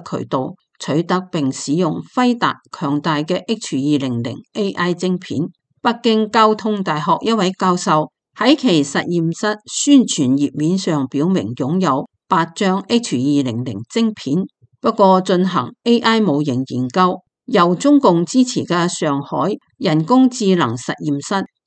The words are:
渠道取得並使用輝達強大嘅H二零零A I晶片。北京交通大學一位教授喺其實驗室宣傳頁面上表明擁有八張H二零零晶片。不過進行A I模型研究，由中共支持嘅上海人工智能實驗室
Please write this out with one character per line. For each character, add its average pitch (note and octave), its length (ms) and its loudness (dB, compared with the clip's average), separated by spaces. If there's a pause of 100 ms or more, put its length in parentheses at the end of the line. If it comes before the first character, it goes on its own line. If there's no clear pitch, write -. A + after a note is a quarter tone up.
渠 - 140 -6
道 C3+ 300 -6 (260)
取 D#3 240 -2
得 F#3 160 -2
並 E3 320 -4
使 C#3 220 -6
用 E3 280 -2 (140)
輝 B3 220 2
達 E3 180 -2 (160)
強 D3 300 -4
大 D#3 160 -2
嘅 D#3 280 -4
H A3 300 -6
二 C#3+ 240 0
零 B2 240 -4
零 A#2+ 140 -8 (160)
A G3 180 -4
I F3 220 -2
晶 F#3 260 -2
片。 C3 220 -6 (400)
北 A#3+ 200 0
京 A3 300 2
交 A3 240 4
通 G#3+ 260 -4
大 D#3+ 180 -4
學 E3 220 0
一 A3 120 -2
位 F#3+ 180 0
教 F#3 260 0
授 D#3 340 0 (240)
喺 B3+ 200 4
其 F3 280 2
實 D#3+ 220 -4
驗 E3 320 0
室 G#3+ 220 -2 (120)
宣 C#4+ 280 4
傳 C3+ 360 2
頁 C#3 220 0
面 D#3+ 180 0
上 E3 320 0
表 D3 200 -2
明 B2 260 0
擁 D3 260 -2
有 D3 300 0 (180)
八 E3+ 180 2
張 F#3+ 420 -2
H A#3 280 -2
二 C#3+ 280 0
零 B2 200 -4
零 A2 140 -8 (140)
晶 A3+ 220 0
片。 C#3+ 240 -4 (440)
不 A3 100 0
過 F#3+ 300 4
進 F#3 260 0
行 D#3 240 -4 (120)
A A#3+ 160 4
I A3+ 200 2
模 D3+ 240 2
型 C3 240 -2
研 B2+ 220 -4
究， F#3 320 0 (240)
由 F3+ 300 2
中 C#4 240 4
共 F3 260 4
支 B3+ 180 2
持 B3 200 -4
嘅 F3 240 0
上 C#3+ 340 -2
海 D3 300 -4 (260)
人 D#3+ 260 0
工 B3+ 260 4
智 G3 260 0
能 B2+ 200 0
實 B2 180 -6 (120)
驗 C#3+ 200 -4
室 G3 200 -2 (220)